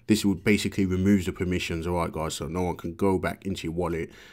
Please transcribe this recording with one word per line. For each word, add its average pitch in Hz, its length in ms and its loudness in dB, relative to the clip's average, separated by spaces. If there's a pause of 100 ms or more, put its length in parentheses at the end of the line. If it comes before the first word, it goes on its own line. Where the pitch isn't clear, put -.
this 107 160 4
would 98 200 0
basically 101 400 2
remove 95 400 4
the 85 80 -2
permissions, 90 540 -2
all 87 80 -2
right, 82 180 -2
guys? 78 220 -4
So - 120 -6
no 87 160 -2
one 87 140 -2
can 85 180 -8
go 95 240 2
back 85 280 -4
into 92 220 -4
your 80 40 -4
wallet 85 380 -2 (220)